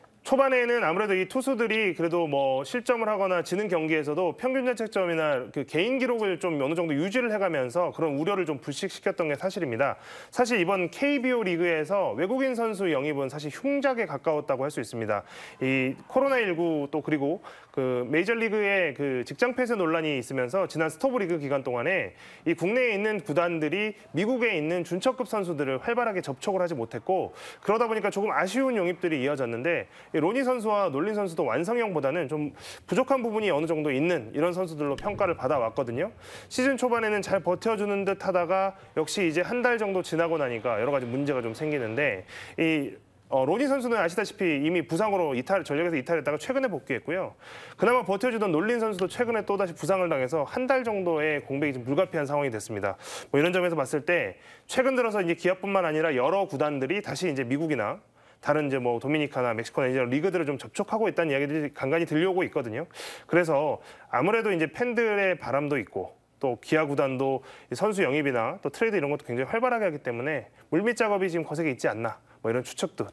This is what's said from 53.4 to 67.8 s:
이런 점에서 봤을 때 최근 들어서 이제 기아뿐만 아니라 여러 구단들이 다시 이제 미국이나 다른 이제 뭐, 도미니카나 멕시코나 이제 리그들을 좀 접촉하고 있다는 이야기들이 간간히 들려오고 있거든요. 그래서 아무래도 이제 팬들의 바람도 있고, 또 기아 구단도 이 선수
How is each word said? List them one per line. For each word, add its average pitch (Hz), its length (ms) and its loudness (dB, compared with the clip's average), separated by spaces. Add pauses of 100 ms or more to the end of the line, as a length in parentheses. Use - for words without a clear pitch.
이런 175 120 4
점에서 180 220 2
봤을 143 300 0
때 147 320 0 (300)
최근 262 280 2
들어서 220 280 2
이제 170 120 2
기아뿐만 185 520 2
아니라 156 280 2
여러 160 320 2
구단들이 147 540 0
다시 165 300 -4
이제 135 120 0
미국이나 139 560 -2 (420)
다른 147 260 2
이제 135 100 0
뭐, 120 240 0
도미니카나 131 540 0
멕시코나 120 340 -2
이제 127 160 2
리그들을 160 400 0
좀 139 140 -4
접촉하고 208 500 -2
있다는 160 240 0
이야기들이 143 400 0
간간히 160 320 0
들려오고 175 400 2
있거든요. 123 420 -4 (400)
그래서 156 540 2 (300)
아무래도 208 420 2
이제 160 180 0
팬들의 214 680 0
바람도 143 400 0
있고, 95 360 -6 (260)
또 123 200 0
기아 156 240 2
구단도 135 580 0 (300)
이 - 20 -6
선수 196 280 0